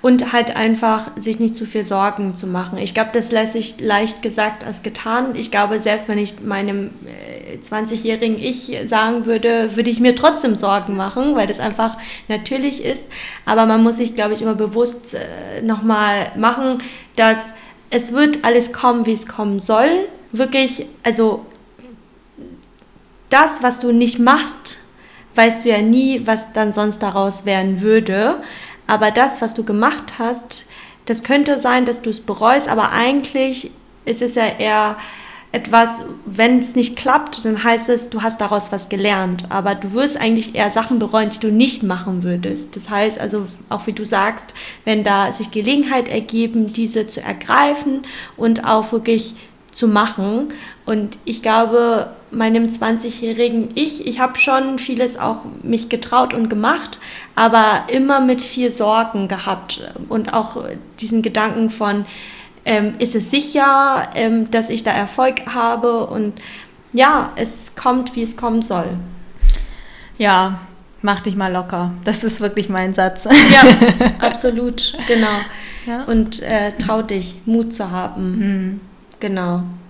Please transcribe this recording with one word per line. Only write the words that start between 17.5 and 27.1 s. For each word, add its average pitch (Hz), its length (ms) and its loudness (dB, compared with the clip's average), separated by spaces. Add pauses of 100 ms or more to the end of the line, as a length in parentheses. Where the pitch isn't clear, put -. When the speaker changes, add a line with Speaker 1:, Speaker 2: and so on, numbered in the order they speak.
Speaker 1:
es 240 200 -2
wird 294 320 4
alles 240 300 2
kommen, 240 320 2
wie 226 80 2
es 214 140 -4
kommen 202 320 -4
soll. 226 320 4 (400)
Wirklich, 262 560 -2 (160)
also 220 420 0 (1800)
das, 294 320 4
was 247 180 2
du 240 120 0
nicht 233 280 4
machst, 277 600 2 (560)
weißt 226 300 4
du 233 40 4
ja 208 120 4
nie, 254 440 4
was 220 280 0
dann 214 200 0
sonst 214 260 0
daraus 196 460 0